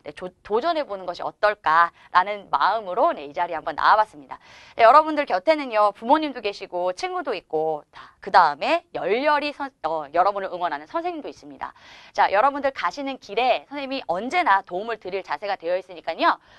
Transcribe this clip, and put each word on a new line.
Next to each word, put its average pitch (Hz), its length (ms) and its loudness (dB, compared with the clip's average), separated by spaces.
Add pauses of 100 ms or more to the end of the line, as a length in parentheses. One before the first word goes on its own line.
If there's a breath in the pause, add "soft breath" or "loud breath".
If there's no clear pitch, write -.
네, 151 80 -12
조-, 180 180 -12 (120)
도전해보는 247 640 -2
것이 175 180 -8
어떨까라는 180 1300 0
마음으로, 190 640 0
네, 151 140 -12
이 143 80 -16
자리에 175 200 -4
한번 156 200 -6
나와봤습니다. 147 640 0 (380 loud breath)
네, 226 80 6
여러분들 294 420 6
곁에는요, 220 640 2
부모님도 269 480 0
계시고 185 540 -4
친구도 359 400 -6
있고, 156 560 -4
다, - 300 -20
그 202 100 -14
다음에 190 640 4
열렬히 285 580 0
선-, 285 180 -10 (120)
어, 156 320 -4
여러분을 190 360 0
응원하는 165 360 -6
선생님도 330 420 -8
있습니다. 143 460 -14 (400 loud breath)
자, 190 180 2
여러분들 269 380 2
가시는 269 480 -6
길에 202 500 -2
선생님이 269 380 -8
언제나 214 560 0
도움을 208 360 -8
드릴 185 240 -8
자세가 185 340 -6
되어 175 200 -4
있으니까요. 185 600 -4 (200 soft breath)